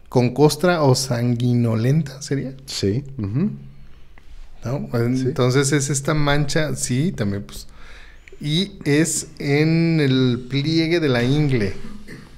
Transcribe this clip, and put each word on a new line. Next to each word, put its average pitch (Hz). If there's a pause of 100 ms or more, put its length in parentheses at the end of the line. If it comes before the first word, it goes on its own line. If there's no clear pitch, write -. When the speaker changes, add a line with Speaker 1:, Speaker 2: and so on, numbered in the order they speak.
Speaker 1:
con 123
costra 151
o 131
sanguinolenta, 120
¿sería? 139 (120)
Speaker 2:
Sí. 104 (140)
Ujú. 120 (1120)
Speaker 1:
¿No? 123 (260)
Speaker 2:
Sí. 131
Speaker 1:
Entonces, 131
es 139
esta 151
mancha, 147
sí, 139
también, 101
pues. - (760)
Y 160 (100)
es 151 (120)
en 160
el 131
pliegue 160
de 156
la 120
ingle. 131 (640)